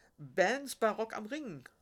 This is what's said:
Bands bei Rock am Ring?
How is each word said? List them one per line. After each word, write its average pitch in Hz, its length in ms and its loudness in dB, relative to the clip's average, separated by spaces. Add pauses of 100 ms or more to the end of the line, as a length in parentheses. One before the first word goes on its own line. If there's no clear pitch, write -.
(160)
Bands 190 580 0
bei 226 140 4
Rock 220 260 -2
am 214 120 -6
Ring? 220 420 -8 (140)